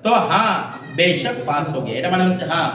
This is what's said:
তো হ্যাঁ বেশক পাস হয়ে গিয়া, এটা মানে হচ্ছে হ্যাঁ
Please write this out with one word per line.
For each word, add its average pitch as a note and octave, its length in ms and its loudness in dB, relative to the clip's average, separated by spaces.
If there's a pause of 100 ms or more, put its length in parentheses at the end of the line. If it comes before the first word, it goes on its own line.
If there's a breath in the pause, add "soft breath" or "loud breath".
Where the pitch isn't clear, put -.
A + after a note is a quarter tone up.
তো G#3+ 60 2
হ্যাঁ G#3 540 2 (320)
বেশক F3 380 2 (120)
পাস D3 300 -2
হয়ে B2+ 100 -4
গিয়া, A2+ 140 -4
এটা F3 100 -2
মানে F#3 140 2
হচ্ছে F3+ 220 2
হ্যাঁ D#3 300 0